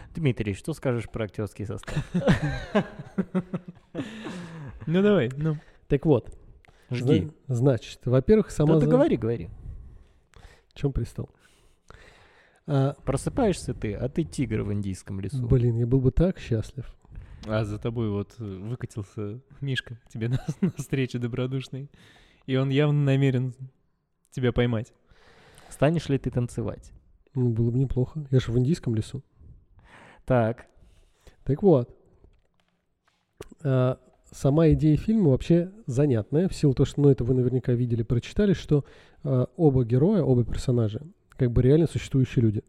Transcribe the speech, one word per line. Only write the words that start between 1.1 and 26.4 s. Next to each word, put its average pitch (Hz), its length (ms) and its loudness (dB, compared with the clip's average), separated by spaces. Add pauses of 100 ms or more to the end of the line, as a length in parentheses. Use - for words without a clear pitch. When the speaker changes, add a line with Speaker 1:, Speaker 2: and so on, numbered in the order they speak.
Speaker 1:
актёрский 104 400 -8
состав? - 300 -10 (180)
<laughs> 180 680 0 (2000)
Speaker 2:
Ну 170 160 2
давай, 190 340 4
ну. 151 220 -2 (300)
Speaker 3:
Так 143 180 2
вот. 139 280 2 (560)
Speaker 1:
Жги. 120 400 2 (180)
Speaker 3:
Зна-, 127 80 -2
значит, 120 500 0
во-первых, 143 460 4
сама 156 240 4
Speaker 1:
Да 156 40 6
ты 147 60 4
Speaker 3:
за- 151 60 2
Speaker 1:
говори, 262 260 4
говори. 117 320 -4 (1200)
Speaker 3:
Чё - 140 -6
он 135 60 -4
пристал? - 360 -6 (1400)
А, 139 260 2 (100)
Speaker 1:
Просыпаешься 156 680 -2
ты, 107 220 -6
а 120 120 -6
ты 160 160 -4
тигр 113 380 -4
в 104 100 -4
индийском 98 480 -8
лесу. 117 260 -6
Speaker 3:
Блин, 120 300 2
я 117 100 -2
был 131 140 2
бы 127 120 2
так 180 280 0
счастлив. - 460 -6 (600)
Speaker 2:
А 110 200 -2
за 104 140 -8
тобой 117 300 -4
вот, 101 300 -4
э, 117 40 -10
выкатился 104 960 -10 (180)
Мишка 131 480 -6
тебе 117 220 -6
<laughs> - 0 -
на, 131 100 0 (220)
на 180 100 0
встречу 131 480 -4
добродушный. 127 720 -6 (560)
И 131 100 -2
он 135 140 0
явно 147 340 2
намерен 135 520 2 (760)
тебя 123 220 0
поймать. 120 400 -2 (760)
Speaker 1:
Станешь 160 380 0
ли 139 100 0
ты 123 140 -4
танцевать? - 640 -6 (400)